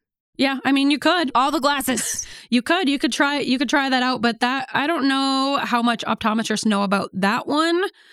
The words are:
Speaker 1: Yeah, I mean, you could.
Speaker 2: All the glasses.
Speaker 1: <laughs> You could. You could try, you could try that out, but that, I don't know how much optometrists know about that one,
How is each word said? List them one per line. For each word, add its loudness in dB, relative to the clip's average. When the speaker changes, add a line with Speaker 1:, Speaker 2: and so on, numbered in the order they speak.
Speaker 1:
Yeah, 0
I 2
mean, 2
you 2
could. 2
Speaker 2:
All 2
the -2
glasses. -2
Speaker 1:
<laughs> -18
You 2
could. 2
You 0
could 0
try, 0
you 0
could 0
try 2
that 2
out, 0
but 0
that, -2
I 0
don't 0
know 0
how 0
much 0
optometrists -2
know 2
about 0
that 0
one, 2